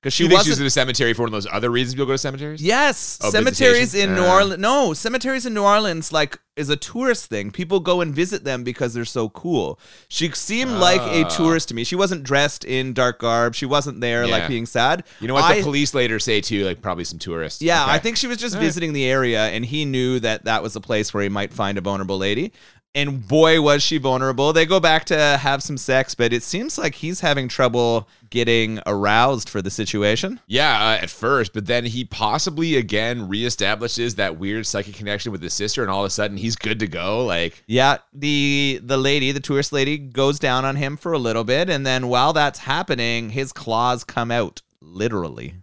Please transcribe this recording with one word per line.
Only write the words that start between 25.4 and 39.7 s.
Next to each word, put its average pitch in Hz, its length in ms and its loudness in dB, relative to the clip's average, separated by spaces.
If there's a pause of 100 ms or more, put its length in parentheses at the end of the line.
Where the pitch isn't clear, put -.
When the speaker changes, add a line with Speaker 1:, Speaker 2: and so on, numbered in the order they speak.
Speaker 1:
have 139 200 0
some 147 160 -8
sex, 131 380 0
but 120 160 2
it 120 120 0
seems 233 340 -6
like 151 180 -4
he's 165 240 -8
having 139 300 0
trouble 120 580 2 (220)
getting 113 580 2
aroused 107 640 2
for 104 120 -4
the 92 80 -4
situation. 110 800 -2
Speaker 2:
Yeah, 147 240 2 (100)
uh, 107 220 2
at 95 60 -8
first, 117 420 -2
but 107 140 -6
then 120 180 0
he 120 220 -6
possibly, 151 720 -2
again, 110 500 -2
reestablishes 110 880 -4
that 92 240 -2
weird 101 260 -4
psychic 101 300 -6
connection 104 380 -6
with 87 100 -8
his 85 100 -8
sister, 104 280 -4
and 98 100 -2
all 98 140 0
of - 20 -4
a - 20 -4
sudden, 101 280 -4
he's 110 180 -4
good 110 240 -4
to 104 80 -2
go. 92 380 -4
Like, 85 420 -2
Speaker 1:
Yeah, 131 300 4 (160)
the, 143 680 0
the 123 160 -2
lady, 135 360 2
the 139 80 -4
tourist 139 320 -2